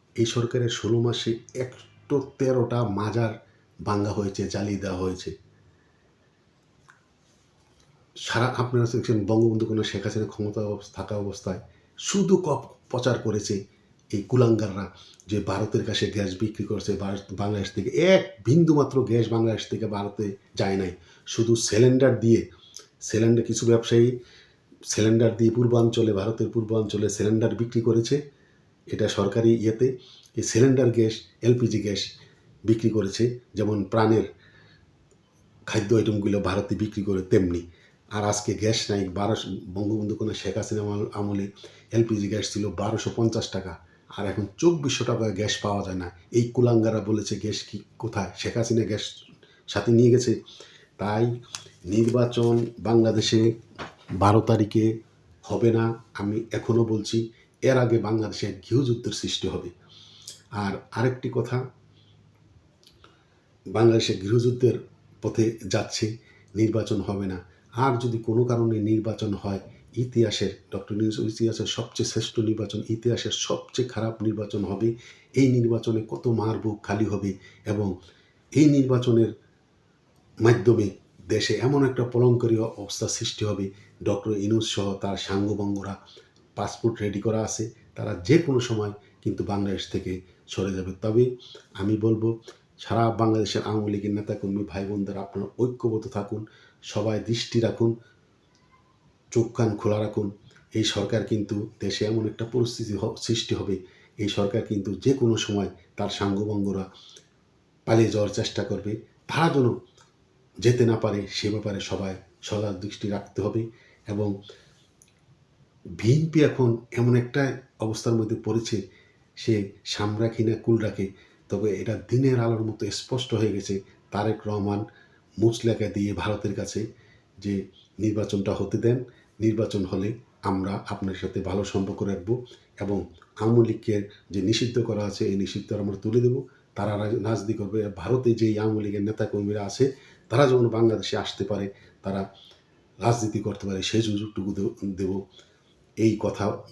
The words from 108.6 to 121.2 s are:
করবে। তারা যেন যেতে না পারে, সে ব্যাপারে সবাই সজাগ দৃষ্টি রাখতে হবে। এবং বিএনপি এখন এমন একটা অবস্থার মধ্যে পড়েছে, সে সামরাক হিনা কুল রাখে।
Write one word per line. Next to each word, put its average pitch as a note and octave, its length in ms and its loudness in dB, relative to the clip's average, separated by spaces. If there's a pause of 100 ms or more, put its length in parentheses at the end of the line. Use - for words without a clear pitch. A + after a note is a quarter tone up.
করবে। G2+ 280 -6 (340)
তারা D#3 280 2
যেন B2 200 4 (840)
যেতে A#2+ 280 4
না A2+ 100 4
পারে, G2+ 340 -2
সে - 200 -4
ব্যাপারে G2+ 300 -4
সবাই F#2+ 340 -6 (280)
সজাগ G#2 380 -4
দৃষ্টি G#2 280 -8
রাখতে G2 340 -6
হবে। A2+ 280 -2 (360)
এবং G2+ 360 -4 (1400)
বিএনপি C#3+ 600 2
এখন B2 320 4 (160)
এমন B2 240 4
একটা B2+ 460 0 (180)
অবস্থার A2+ 340 -2
মধ্যে A2+ 300 0
পড়েছে, A2 440 -2 (480)
সে G2+ 360 0 (120)
সামরাক G#2+ 540 -2
হিনা A2 180 2
কুল A2+ 220 2
রাখে। G2+ 340 -4 (360)